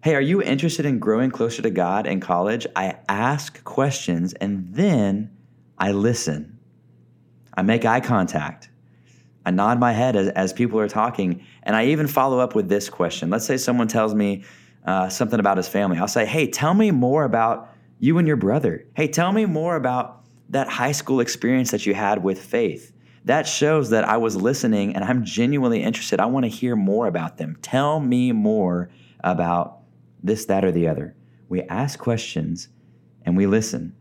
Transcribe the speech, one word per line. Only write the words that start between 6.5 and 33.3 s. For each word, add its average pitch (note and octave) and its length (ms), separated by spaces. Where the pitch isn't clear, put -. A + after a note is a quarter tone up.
I F#2 80
make A2+ 240
eye A#2+ 160
contact. F2 680
I F2+ 60
nod G#2 280
my A#2+ 140
head A#2+ 220
as, G2 140
as F#2+ 240
people A2 260
are G#2+ 80
talking, G#2 560
and G#2 120
I A2+ 100
even D3+ 220
follow C3 320
up B2+ 160
with G2 140
this G2+ 200
question. - 400
Let's A2 160
say C3 120
someone B2 300
tells A2 260
me, G2+ 300
uh, F#2 240
something A2+ 300
about G2 180
his F2+ 100
family. F#2+ 320
I'll F#2+ 80
say, A2 180
"Hey, D3 220
tell D#3+ 260
me G#3+ 160
more C#3 340
about A2+ 460
you D#3 180
and F3 100
your D3 100
brother. G2+ 580
Hey, D3+ 120
tell E3+ 240
me A3 140
more E3+ 300
about B2+ 500
that C3+ 200
high C3 240
school C3+ 260
experience B2 500
that G#2 160
you G2+ 80
had G2+ 300
with F#2+ 180
faith." A2+ 520
That C#3 200
shows D3 440
that A2 160
I G#2+ 120
was A2+ 200
listening G#2+ 580
and G2 80
I'm B2 220
genuinely A#2+ 580
interested. G2+ 380
I G2+ 40
wanna B2 220
hear B2 300
more G#2 280
about E2+ 320
them. D#2+ 240
Tell D3 380
me B2+ 320
more G#2 580
about F2 600
this, G#2+ 220
that, F#2+ 180
or F#2 80
the E2+ 160
other. D2 280
We F2+ 140
ask C3+ 360
questions F2 720
and F2 120